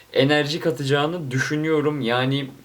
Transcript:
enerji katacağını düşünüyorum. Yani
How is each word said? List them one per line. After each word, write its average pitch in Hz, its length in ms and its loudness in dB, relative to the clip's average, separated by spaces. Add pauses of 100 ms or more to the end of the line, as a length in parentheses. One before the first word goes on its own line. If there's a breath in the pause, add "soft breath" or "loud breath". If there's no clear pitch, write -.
(120)
enerji 147 480 2
katacağını 147 720 -2
düşünüyorum. 151 720 0
Yani 127 500 0 (140)